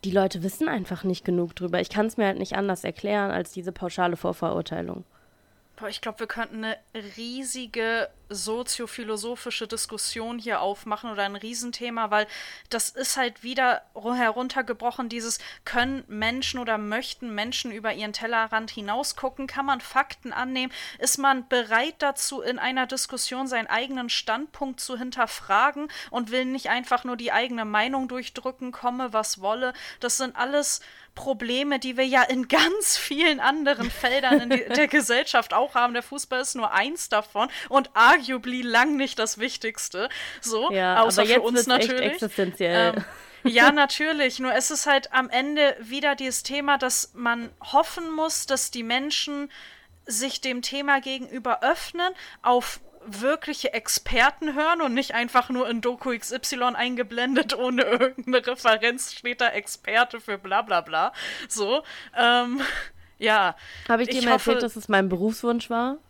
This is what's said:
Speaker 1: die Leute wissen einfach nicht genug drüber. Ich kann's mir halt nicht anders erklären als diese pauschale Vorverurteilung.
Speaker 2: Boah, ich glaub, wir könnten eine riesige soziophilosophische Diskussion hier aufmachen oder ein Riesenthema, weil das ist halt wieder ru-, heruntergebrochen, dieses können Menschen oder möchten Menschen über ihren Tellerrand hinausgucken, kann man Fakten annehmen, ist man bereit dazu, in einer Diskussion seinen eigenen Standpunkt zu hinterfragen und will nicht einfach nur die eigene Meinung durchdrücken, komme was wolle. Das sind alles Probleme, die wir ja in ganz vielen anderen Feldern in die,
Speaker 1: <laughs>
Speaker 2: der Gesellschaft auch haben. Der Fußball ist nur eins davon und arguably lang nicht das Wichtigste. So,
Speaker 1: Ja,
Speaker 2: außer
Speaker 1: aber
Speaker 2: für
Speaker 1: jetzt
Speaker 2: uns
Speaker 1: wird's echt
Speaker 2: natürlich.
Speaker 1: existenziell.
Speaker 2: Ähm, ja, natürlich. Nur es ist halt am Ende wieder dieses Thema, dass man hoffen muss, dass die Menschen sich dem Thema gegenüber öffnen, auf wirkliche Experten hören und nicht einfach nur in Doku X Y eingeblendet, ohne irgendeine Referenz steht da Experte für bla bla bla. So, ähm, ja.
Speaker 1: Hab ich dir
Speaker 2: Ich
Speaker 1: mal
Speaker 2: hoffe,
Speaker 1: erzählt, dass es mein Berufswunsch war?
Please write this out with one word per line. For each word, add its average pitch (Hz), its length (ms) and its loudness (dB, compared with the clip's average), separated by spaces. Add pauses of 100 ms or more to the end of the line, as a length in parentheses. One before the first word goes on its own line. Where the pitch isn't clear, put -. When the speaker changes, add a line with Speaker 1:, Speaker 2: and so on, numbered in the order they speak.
Speaker 1:
die 190 80 -4
Leute 185 320 2
wissen 196 240 -2
einfach 196 380 -4
nicht 185 180 -2
genug 175 320 0
drüber. 180 240 -2
Ich 180 100 -4
kann's 214 280 -2
mir 214 80 2
halt 190 140 0
nicht 190 180 -4
anders 196 260 -2
erklären 202 480 -2
als 180 220 -4
diese 185 180 -8
pauschale 175 460 -2
Vorverurteilung. 170 880 -4 (720)
Speaker 2:
Boah, 220 100 -10
ich 202 140 -10
glaub, 220 180 -8
wir 226 80 -6
könnten 220 380 -6
eine 220 100 -4 (400)
riesige 233 960 -4 (200)
soziophilosophische 226 1400 -6
Diskussion 226 720 -6
hier 220 220 -2
aufmachen 214 500 -4
oder 202 120 -2
ein 202 120 -4
Riesenthema, 233 760 -6
weil 214 160 2 (420)
das 226 200 -2
ist - 280 -4
halt 240 260 -2
wieder 247 380 2 (140)
ru-, 226 200 -4
heruntergebrochen, 247 960 -2
dieses 233 300 -6 (260)
können 262 420 -2
Menschen 233 520 -4
oder 233 180 0
möchten 214 560 -6
Menschen 226 380 -6
über 214 220 -4
ihren 214 200 -8
Tellerrand 226 580 -2
hinausgucken, 262 760 -6
kann 269 180 -4
man 269 160 0
Fakten - 520 -4
annehmen, 254 380 -4 (280)
ist - 180 0
man 269 300 2
bereit 240 520 2
dazu, 277 420 -2
in 247 180 -2
einer 262 260 0
Diskussion 262 640 -4
seinen 240 200 -2
eigenen 254 420 -2
Standpunkt 262 680 -4
zu 254 180 -6
hinterfragen 254 880 0 (240)
und 226 200 -4
will 254 140 0
nicht 262 240 -4
einfach 247 340 0
nur 247 140 -6
die 233 140 -4
eigene 233 340 0
Meinung 247 420 0
durchdrücken, 254 640 -8
komme 247 420 -4
was 214 280 -2
wolle. 247 320 0 (260)
Das 240 180 -2
sind 254 180 -4
alles 277 460 0 (340)
Probleme, 262 640 0
die 254 180 -6
wir 262 80 4
ja 262 160 6
in 254 260 2
ganz 339 480 4
vielen 302 440 2
anderen 277 500 2
Feldern 262 520 4
in 240 100 -4
die, 262 140 2
Speaker 1:
<laughs> 240 100 -2
Speaker 2:
der 294 120 6
Gesellschaft 254 640 2
auch 240 220 2
haben. 247 200 2
Der 240 100 -2
Fußball 269 380 -6
ist 269 120 -4
nur 226 200 -2
eins 254 360 0
davon 214 400 0 (200)
und 269 260 4
arguably 254 680 6
lang 247 360 4
nicht 262 200 0
das 220 220 -2
Wichtigste. 220 680 -4 (320)
So, 226 300 0
Speaker 1:
Ja, 185 300 4
Speaker 2:
außer 220 220 6
Speaker 1:
aber 214 40 4
Speaker 2:
für 226 60 6
Speaker 1:
jetzt 247 100 6
Speaker 2:
uns 240 120 2 (120)
Speaker 1:
wird's 247 120 6
echt 226 100 4
Speaker 2:
natürlich. 254 240 0
Speaker 1:
existenziell. 180 840 2
Speaker 2:
Ähm, 196 60 -4 (480)
ja, 240 200 8
natürlich. 294 640 2
Nur 262 160 -2
es 254 160 2
ist 302 160 -4
halt 277 260 2
am 254 200 2
Ende 285 480 4
wieder 269 340 -2
dieses 262 300 -4
Thema, 285 340 0
dass 254 380 0
man 233 340 -2 (120)
hoffen 320 520 2
muss, 311 320 -2
dass - 240 -2
die 240 140 -8
Menschen 285 640 -2 (560)
sich 247 360 -4
dem 247 200 -4
Thema 277 400 2
gegenüber 254 600 -4
öffnen, 339 500 0 (300)
auf 247 360 2 (300)
wirkliche 269 640 -2
Experten 254 800 0
hören 320 280 2
und 269 120 0
nicht 262 200 0
einfach 240 360 2
nur 247 200 0
in 233 100 -2
Doku 247 320 -2
X 226 220 -4
Y 247 420 -2
eingeblendet, 247 840 0
ohne 247 260 2
irgendeine 247 600 2
Referenz 240 680 2
steht 240 260 -6
da 247 80 4
Experte 226 720 0
für 208 180 -6
bla 196 240 0
bla 202 200 2
bla. 165 320 0 (340)
So, 220 360 0 (340)
ähm, 247 420 4 (580)
ja. 208 380 4 (320)
Speaker 1:
Hab 233 140 4
ich 240 80 0
dir 254 100 0
Speaker 2:
Ich 247 60 0
Speaker 1:
mal 233 80 6
Speaker 2:
hoffe, - 180 2
Speaker 1:
erzählt, 240 120 2
dass 233 120 -2
es 214 140 -14
mein 196 180 6
Berufswunsch 220 600 0
war? 247 300 -2 (100)